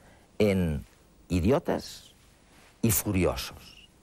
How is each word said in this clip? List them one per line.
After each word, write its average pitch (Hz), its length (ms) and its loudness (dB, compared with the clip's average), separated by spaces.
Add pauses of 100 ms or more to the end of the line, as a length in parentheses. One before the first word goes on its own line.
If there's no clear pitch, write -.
(380)
en 92 480 0 (420)
idiotas - 840 -2 (680)
y 117 100 2
furiosos. - 960 -4 (140)